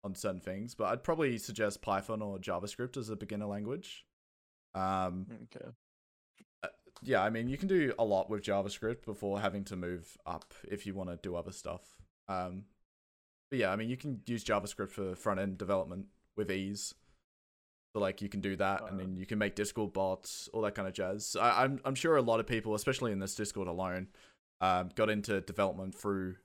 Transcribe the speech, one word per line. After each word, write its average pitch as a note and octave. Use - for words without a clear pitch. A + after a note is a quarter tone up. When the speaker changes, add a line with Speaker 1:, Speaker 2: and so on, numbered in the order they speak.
Speaker 1:
on G2
certain F#2
things, G2+
but A2
I'd A2
probably D#3
suggest G#2
Python G2
or G2+
JavaScript G2+
as A2+
a G#2+
beginner G#2
language. G#2
Um, F#2+
Speaker 2:
Okay. -
Speaker 1:
uh, -
yeah, A2+
I G2+
mean, A2+
you C3+
can F#3+
do E3
a A#2
lot G2+
with G#2
JavaScript G2+
before G2+
having G2+
to G2+
move F2
up D#2+
if G2
you G2+
wanna F2
do F2+
other F2
stuff. -
Um, F#2
but C3
yeah, G2
I G2
mean, A2+
you B2+
can B2+
use A#2
JavaScript G#2
for F#2+
front-end G2
development F#2
with G#2
ease. G2
So, G#2+
like, G2
you G2+
can G2+
do G2
that, G2
and F#2
Speaker 2:
Uh. -
Speaker 1:
then F#2
you F#2
can A2
make G#2
Discord G#2
bots, -
all A2
that G#2
kind G2
of F#2
jazz. G2
I, A#2+
I'm, C3+
I'm C3+
sure D#3+
a C#3
lot A2+
of A2
people, A2
especially A#2+
in G2
this F#2+
Discord G2+
alone, F#2
um, F#2
got G#2+
into G#2
development F#2+
through F#2+